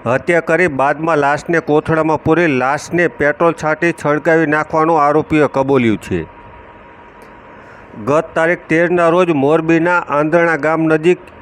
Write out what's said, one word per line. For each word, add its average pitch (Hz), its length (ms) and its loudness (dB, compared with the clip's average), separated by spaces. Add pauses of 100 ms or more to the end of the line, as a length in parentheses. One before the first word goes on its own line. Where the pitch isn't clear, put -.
હત્યા 151 340 0
કરી 165 280 0
બાદમાં 147 500 -2
લાશને 147 420 -2
કોથળામાં 156 600 -2
પૂરી 160 240 2
લાશને 147 600 -2
પેટ્રોલ 151 440 0
છાંટી 160 460 -2
સળગાવી 156 480 0
નાખવાનું 156 580 0
આરોપીએ 147 480 2
કબૂલ્યું 131 460 0
છે. 82 280 -6 (1800)
ગત 147 200 0 (100)
તારીખ 170 240 0 (100)
તેરના 170 400 2
રોજ 175 220 2
મોરબીના 160 680 2
આંધણા 156 580 0
ગામ 156 240 -2
નજીક 160 380 2 (240)